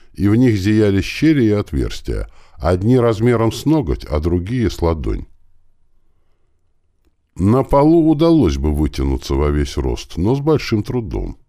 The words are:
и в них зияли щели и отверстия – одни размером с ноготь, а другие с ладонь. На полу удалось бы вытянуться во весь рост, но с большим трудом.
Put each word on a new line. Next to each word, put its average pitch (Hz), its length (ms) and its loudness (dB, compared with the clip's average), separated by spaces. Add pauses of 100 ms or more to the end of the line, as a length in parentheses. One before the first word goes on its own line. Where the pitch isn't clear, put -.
(120)
и 98 160 -2
в 107 80 2
них 120 200 4
зияли 101 440 2
щели 143 440 0
и 107 60 2
отверстия – 64 800 -4 (240)
одни 95 440 0
размером 113 540 2
с - 140 -10
ноготь, 135 400 -2
а 76 120 -4
другие 90 520 -2
с - 100 -8
ладонь. 82 460 -2 (2000)
На 113 280 2
полу 156 480 4
удалось 151 460 2
бы 73 180 -2
вытянуться 69 600 -2
во 73 160 0
весь 73 260 -2
рост, 64 400 -6
но 101 180 0
с 139 60 -2
большим 143 420 0
трудом. 101 540 -8 (120)